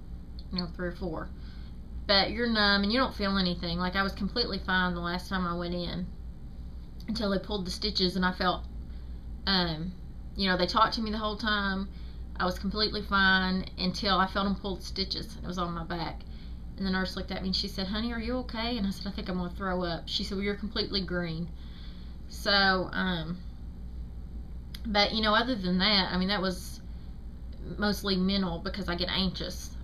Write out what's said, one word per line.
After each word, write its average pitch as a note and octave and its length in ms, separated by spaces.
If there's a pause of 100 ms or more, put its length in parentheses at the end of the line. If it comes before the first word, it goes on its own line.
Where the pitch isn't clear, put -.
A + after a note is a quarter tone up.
(520)
you F#3 80
know, F3+ 160
three F3+ 120
or E3+ 60
four. E3 360 (800)
But G3 240
you're A#3 180
numb G#3 320
and G3+ 100
you A#3+ 60
don't B3+ 160
feel G3 240
anything. F3 400
Like, F3+ 180
I G3 60
was F#3+ 100
completely G3 460
fine F#3 380
the E3+ 60
last F3 280
time F#3 160
I E3+ 100
went F3 200
in F3 320 (1000)
until G#3+ 220
they G3 100
pulled F#3+ 280
the F#3 40
stitches, F#3+ 440
and F#3 100
I F#3 60
felt, F#3 340 (800)
um, F3 460 (440)
you G3 140
know, F3+ 80
they F3+ 100
talked A3 280
to A#3+ 60
me A3 100
the G#3+ 60
whole G#3+ 200
time. G3+ 520 (480)
I F3+ 80
was F3+ 120
completely G#3 460
fine F#3+ 640 (120)
until F#3 400
I F#3 80
felt G3 200
them G3+ 100
pull F#3 220
the - 40
stitches, - 540
and - 80
it - 40
was F3+ 120
on F3 140
my E3 100
back. D#3+ 380 (560)
And F#3+ 100
the F#3 40
nurse F#3 260
looked F#3 140
at F#3 100
me F#3+ 80
and F#3 60
she G3+ 120
said, F#3+ 200
"Honey, G#3+ 260
are A#3 80
you A#3+ 160
okay?" A#3+ 400
And G3 100
I G3 40
said, - 140
"I G3+ 80
think G3 140
I'm F#3 80
gonna F3+ 140
throw F3+ 340
up." E3+ 220
She - 180
said, G3 140
"Well, G3 80
you're G3+ 100
completely G3+ 460
green." E3+ 480 (800)
So, F#3+ 640
um, F3+ 440 (1500)
but, G#3 280
you A3 80
know, G#3+ 140
other A#3+ 200
than F3+ 240
that, F#3+ 340
I F3+ 40
mean, F#3 120
that G3+ 120
was - 380 (1000)
mostly G3+ 380
mental F#3 440
because F#3+ 280
I F3 80
get E3+ 140
anxious. - 760